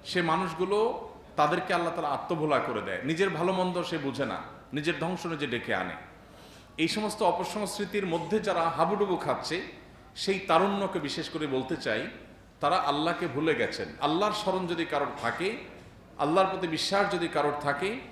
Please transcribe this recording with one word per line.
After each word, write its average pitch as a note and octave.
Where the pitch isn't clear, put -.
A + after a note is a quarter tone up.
সে -
মানুষগুলো, F#3
তাদেরকে F3
আল্লাহ E3+
তাআলা D#3+
আত্মভোলা D3+
করে A2+
দেয়। F#2+
নিজের D#3+
ভালো E3+
মন্দ F3+
সে D#3+
বুঝে C3+
না, G2
নিজের D3+
ধ্বংস F3
নিজে D#3
ডেকে A#2
আনে। F#2
এই D#3+
সমস্ত G#3
অপসংস্কৃতির G3
মধ্যে E3
যারা F3
হাবুডুবু F#3
খাচ্ছে, -
সেই F#3+
তারুণ্যকে F#3+
বিশেষ D3
করে D#3
বলতে C3
চাই, A#2+
তারা D3+
আল্লাহকে E3
ভুলে D3+
গেছেন। A2+
আল্লাহর F3
স্মরণ F#3
যদি E3+
কারোর C#3+
থাকে, E3+
আল্লাহর E3
প্রতি F3+
বিশ্বাস G3
যদি E3+
কারোর D3
থাকে F3+